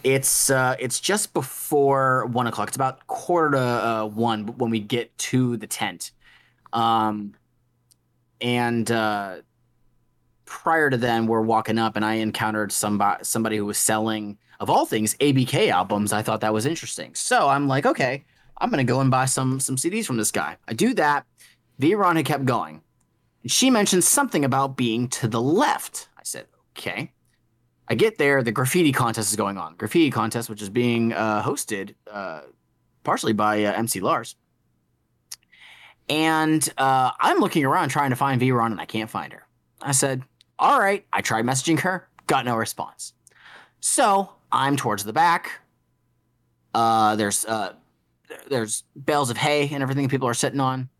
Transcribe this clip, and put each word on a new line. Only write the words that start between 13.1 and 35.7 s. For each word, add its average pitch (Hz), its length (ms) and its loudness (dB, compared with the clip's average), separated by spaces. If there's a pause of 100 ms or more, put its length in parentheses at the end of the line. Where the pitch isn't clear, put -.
somebody 110 320 -2
who 104 80 -2
was 104 120 -4
selling, 107 600 -2 (220)
of 110 100 -6
all 233 160 4
things, 110 360 0
A 143 100 4
B 131 140 4
K 170 240 2
albums. 101 420 0
I 107 100 0
thought 110 200 -2
that 110 120 0
was 107 120 -2
interesting. - 500 -8
So 233 320 0
I'm 139 200 2
like, 135 180 0
"Okay, 139 400 0 (340)
I'm 254 100 -2
gonna 151 160 0
go 127 160 2
and 135 100 4
buy 131 140 2
some, 131 340 -2
some 131 180 -4
C 151 120 -2
Ds 214 180 -4
from 123 100 -4
this 107 140 -2
guy." 85 260 -4 (100)
I - 60 -8
do 208 220 0
that. 147 300 2 (540)
Viron 180 360 4
had 160 100 2
kept 139 200 -2
going. 82 360 -2 (600)
And - 80 -6
she 262 180 4
mentioned 202 340 4
something 185 400 2
about 135 340 0
being 120 320 0
to - 180 -4
the 113 140 0
left. - 760 0
I - 60 -20
said, - 240 -12 (300)
"Okay." 101 340 -8 (760)
I 117 60 0
get 208 240 2
there. 143 240 4
The 117 100 0
graffiti 135 400 2
contest 113 380 0
is - 60 0
going 101 240 -2
on. 80 160 -12
Graffiti 160 340 2
contest, 113 400 -2
which 107 100 -12
is 104 100 -10
being, 117 440 2
uh, 107 300 0
hosted, 107 500 -4 (160)
uh, 92 320 -10 (600)
partially 160 300 0
by, 107 300 2
uh, 104 100 0
M 113 140 -2
C 98 120 -4
Lars. 117 360 -2 (1700)